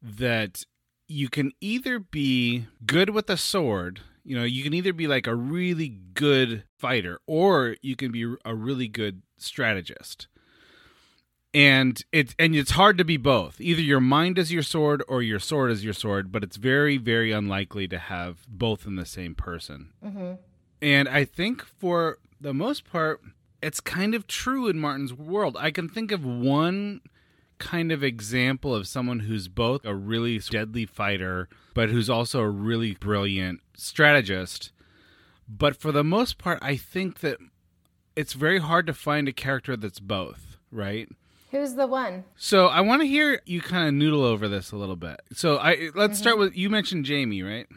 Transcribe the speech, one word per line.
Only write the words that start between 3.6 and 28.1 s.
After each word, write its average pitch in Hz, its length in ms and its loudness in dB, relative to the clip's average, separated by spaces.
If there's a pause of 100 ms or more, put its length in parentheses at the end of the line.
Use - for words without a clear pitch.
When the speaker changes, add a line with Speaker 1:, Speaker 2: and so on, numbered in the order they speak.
Speaker 1:
you 135 120 -6
know, 120 80 0
you 127 180 -4
can 147 120 -2
either 180 180 0
be, 160 140 -2
like, 139 200 2
a 117 80 0
really 160 540 0 (240)
good 131 520 4 (140)
fighter 110 480 -2
or 156 540 4
you 131 160 -4
can 127 160 -4
be 117 140 -4 (180)
a 113 100 -4
really 123 340 -2
good 104 340 -4 (160)
strategist. - 880 -6 (1300)
And 135 460 6 (120)
it, 151 260 2
and 165 160 4
it's 143 180 0
hard 196 260 8
to 180 60 2
be 160 120 2
both. 120 440 2
Either 165 200 0
your 143 200 4
mind 156 380 4
is 165 140 0
your 170 100 0
sword 147 460 2
or 127 140 0
your 110 160 0
sword 131 320 0
is 104 120 -2
your 107 120 -4
sword, 98 360 -2
but 104 140 -4
it's 98 140 -12
very, 139 400 2
very 113 340 0
unlikely 98 560 -2
to 92 100 -6
have 90 480 -8
both 110 400 -2
in 101 100 -6
the 90 100 -6
same 87 280 -10
person. 82 540 -10 (160)
Speaker 2:
Mm-hmm. 190 280 -10 (500)
Speaker 1:
And 139 260 4
I 139 160 2
think 196 400 -4
for 170 540 -2 (200)
the 143 140 -6
most 208 320 -2
part, 156 380 -2 (400)
it's 156 180 -6
kind 202 340 -2
of 214 120 -6
true 254 420 -2
in 165 100 0
Martin's 139 360 -4
world. 156 440 -2
I 151 120 -2
can 165 180 -6
think 220 240 -6
of 180 120 -4
one 156 760 0 (580)
kind 165 320 -4
of 147 140 -2
example 127 680 -2